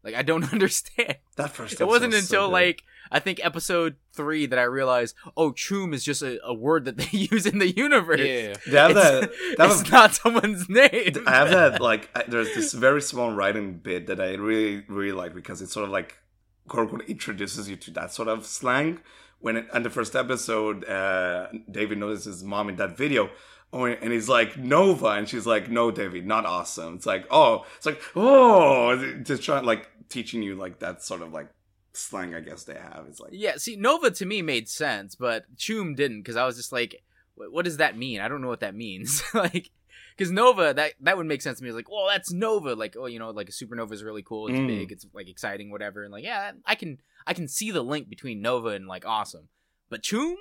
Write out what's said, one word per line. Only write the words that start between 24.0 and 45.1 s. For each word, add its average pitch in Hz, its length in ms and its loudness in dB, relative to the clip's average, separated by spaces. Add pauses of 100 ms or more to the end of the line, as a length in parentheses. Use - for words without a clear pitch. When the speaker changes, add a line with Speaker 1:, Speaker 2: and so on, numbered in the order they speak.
Speaker 2:
he's 113 160 -2
like, 117 280 2
"Nova," 143 500 4
and 104 200 0
she's 113 180 -8
like, 110 240 0
"No, 117 220 2
David, 90 340 -6
not 107 200 0
awesome." 87 500 -6
It's - 100 -14
like, 95 240 -2
oh, 131 360 4 (100)
it's - 100 -16
like, 151 160 -6 (140)
oh, 180 800 8 (280)
just 127 200 -4
trying, 139 220 -2
like, 110 240 0 (240)
teaching 117 300 -8
you, 98 120 -6
like, 92 240 -12
that 90 240 -10
sort 90 180 -10
of, 82 120 -14
like, 73 160 -12 (440)
slang, 90 420 -12
I 82 40 -10
guess, 80 240 -16
they - 120 -16
have. 76 340 -18
It's - 100 -20
like - 140 -20
Speaker 1:
Yeah, 202 240 -6
see, 233 180 -10
Nova 247 360 0
to 185 140 -10
me 202 160 -6
made 127 280 -4
sense, 107 460 -6
but 117 300 -4 (120)
Choom 196 380 -6
didn't, 120 280 -4
'cause 113 140 -12
I 127 80 0
was 123 100 -4
just 120 160 -14
like, 120 320 -6 (320)
"Wh-, 98 160 -18
what 170 140 -4
does 160 120 -6
that 135 200 2
mean? 117 240 -8
I 107 80 -4
don't 139 120 -8
know 127 60 -8
what 117 140 -6
that 98 140 -8
means." 110 520 -6
<laughs> - 60 -12
Like, 175 380 -2 (460)
'cause 180 140 -4
Nova, 190 440 4
that, 151 260 0
that 185 160 2
would 165 80 -4
make 147 160 -4
sense 127 160 -8
to 127 60 -16
me. 123 60 -10
It's 113 60 -8
like, 117 140 -12
"Well, 196 180 -4
that's 190 240 -2
Nova." 180 440 -2
Like, 107 220 -8
"Oh, 127 100 -10
you 117 120 -12
know, 113 120 -12
like, 101 180 -10
a - 20 -18
supernova 113 420 -10
is 104 100 -14
really 107 200 -12
cool. 110 240 -10
It's 127 120 -2
Speaker 2:
Mm. 131 80 -2
Speaker 1:
big. 101 240 -6
It's, 95 220 -20